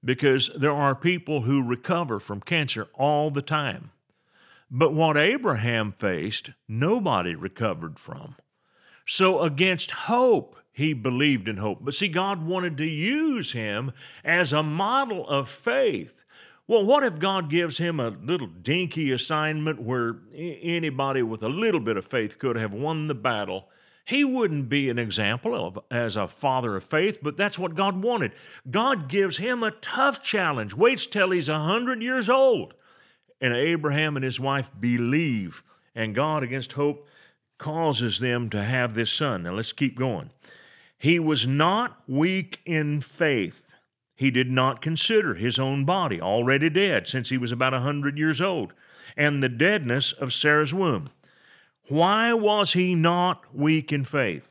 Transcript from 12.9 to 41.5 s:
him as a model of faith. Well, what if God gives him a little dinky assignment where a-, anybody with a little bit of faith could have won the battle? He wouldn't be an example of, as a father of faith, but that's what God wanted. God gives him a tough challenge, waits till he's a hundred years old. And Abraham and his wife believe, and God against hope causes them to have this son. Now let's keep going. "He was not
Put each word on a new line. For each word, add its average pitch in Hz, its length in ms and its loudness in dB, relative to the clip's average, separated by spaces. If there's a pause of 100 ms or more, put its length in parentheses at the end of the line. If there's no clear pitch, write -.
him 113 400 -4 (320)
as 139 260 2
a 151 120 2
model 196 640 -2
of 139 200 0
faith. 233 800 -2 (420)
Well, 220 160 4
what 277 200 6
if 175 160 -2
God 185 300 0
gives 165 280 0
him 170 220 -2
a 120 100 0
little 113 380 -4
dinky 139 640 -2
assignment 151 680 -2
where 117 360 -2 (160)
a-, 151 300 -10
anybody 139 580 0
with 110 220 -2
a 110 60 -2
little 185 300 2
bit 110 160 0
of 95 100 -4
faith 110 340 -4
could 123 160 -2
have 110 180 -4
won 151 340 -4
the 143 80 -2
battle? 104 540 -2 (360)
He 277 180 2
wouldn't 208 440 0
be 139 220 0
an 120 100 -2
example 113 560 -2
of, 95 240 -6 (120)
as 117 260 -2
a 98 100 -2
father 127 480 -2
of 92 80 -6
faith, 185 380 0
but 147 160 -6
that's 196 220 -2
what 170 160 -4
God 190 260 0
wanted. 208 320 -2 (360)
God 208 380 0
gives 185 300 0
him 233 260 -2
a 214 80 -2
tough 262 520 -2
challenge, 143 500 -2
waits 220 320 4
till 185 260 2
he's 170 160 0
a 151 120 0
hundred 226 420 0
years 247 280 -2
old. 254 440 4 (640)
And 123 140 2
Abraham 151 640 0
and 131 80 -2
his 127 160 -4
wife 135 360 -2
believe, 120 840 0 (320)
and 110 200 -4
God 151 280 0
against 127 300 -8
hope 147 340 -2 (500)
causes 147 640 -2
them 120 300 -2
to 104 140 -2
have 123 300 0
this 113 180 -2
son. 117 320 -2
Now 87 100 -6
let's 110 180 -6
keep 135 260 -2
going. 120 340 -4 (640)
"He 170 200 4
was 151 300 0
not 180 600 0